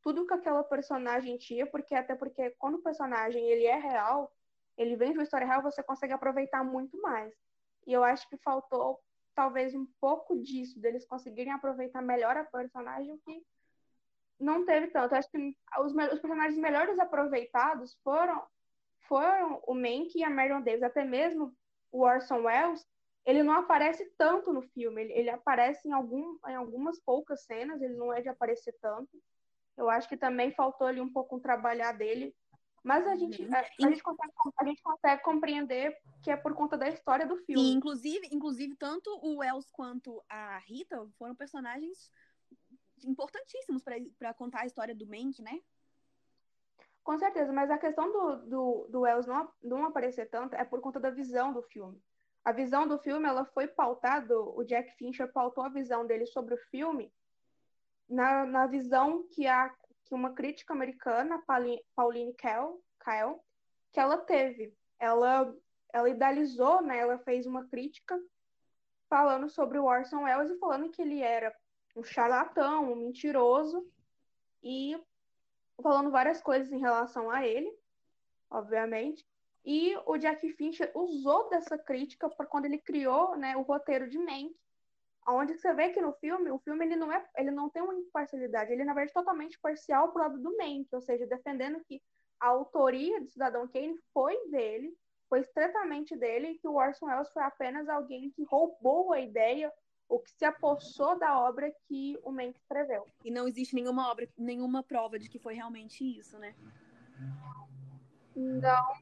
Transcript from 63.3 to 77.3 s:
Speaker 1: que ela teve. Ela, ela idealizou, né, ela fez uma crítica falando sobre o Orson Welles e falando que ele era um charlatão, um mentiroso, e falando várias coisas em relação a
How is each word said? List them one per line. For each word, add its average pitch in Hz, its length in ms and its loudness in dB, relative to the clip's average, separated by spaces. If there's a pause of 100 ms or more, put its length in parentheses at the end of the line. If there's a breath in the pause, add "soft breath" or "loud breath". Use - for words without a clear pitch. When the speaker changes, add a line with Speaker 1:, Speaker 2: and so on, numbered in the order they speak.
Speaker 1:
que - 80 2
ela 285 180 6
teve. 262 560 0 (240)
Ela, 240 560 4 (380)
ela 240 180 4
idealizou, 269 720 4
né, 269 180 0
ela 240 200 2
fez 247 260 -2
uma 254 220 -6
crítica 285 500 -6 (920)
falando 285 400 4
sobre 294 280 0
o 285 80 2
Orson 262 380 2
Welles 285 280 2
e 359 60 -4
falando 330 320 0
que 330 120 -8
ele 294 180 -2
era 226 340 0 (420)
um 233 80 -8
charlatão, 277 880 2
um 240 40 0
mentiroso, 277 920 2 (760)
e 269 360 -6 (840)
falando 285 280 4
várias 277 320 4
coisas 269 300 0
em 269 80 -4
relação 240 500 0
a 262 160 0